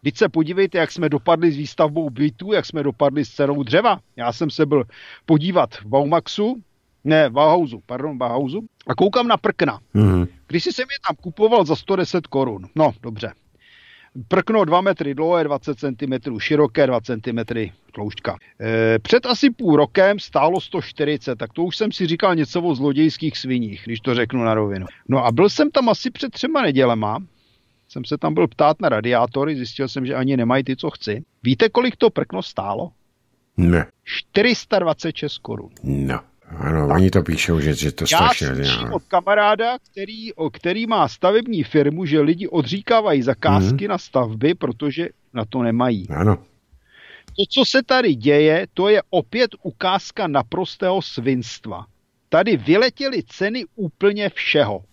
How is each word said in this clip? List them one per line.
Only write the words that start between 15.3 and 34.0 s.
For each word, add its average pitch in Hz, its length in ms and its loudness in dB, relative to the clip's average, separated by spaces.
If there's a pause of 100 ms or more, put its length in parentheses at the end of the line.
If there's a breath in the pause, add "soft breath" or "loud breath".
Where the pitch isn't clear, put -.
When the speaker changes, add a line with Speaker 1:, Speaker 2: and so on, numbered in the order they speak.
Speaker 1:
dvacet 143 340 -4
centimetrů 131 600 -6
široké, 147 480 2
dva 123 140 0
centimetry 113 720 -6 (200)
tloušťka. - 440 -8 (240 soft breath)
E, 113 380 2
před - 280 2
asi 247 240 2
půl 190 260 2
rokem 190 420 4
stálo 165 420 0
sto - 220 -8
čtyřicet, 143 560 -4
tak 113 140 -10
to 165 120 -4
už 180 120 -6
jsem 214 160 -2
si 185 140 -4
říkal 170 280 2
něco 165 280 -2
o 170 120 0
zlodějských 143 640 0
sviních, 120 460 -4
když 117 160 -8
to 131 140 -2
řeknu 120 300 -2
na 110 100 2
rovinu. 101 320 -2 (220 loud breath)
No 123 180 2
a 117 60 2
byl 170 160 4
jsem 294 220 0
tam 262 180 2
asi 226 220 -2
před 247 220 -10
třema 285 300 -2
nedělema, 123 560 2 (680)
jsem 131 160 -10
se 147 140 -6
tam 156 160 -2
byl 170 140 2
ptát 151 320 2
na 185 80 2
radiátory, 120 680 0
zjistil 123 320 -6
jsem, 127 180 -6
že 135 80 -4
ani 131 220 0
nemají 123 280 2
ty, 131 120 -4
co 156 140 -6
chci. 107 320 -8 (200)
Víte, 170 260 2
kolik 247 280 0
to 226 140 4
prkno - 320 -6
stálo? 101 480 -6 (680)
Speaker 2:
Ne. 85 300 4 (180)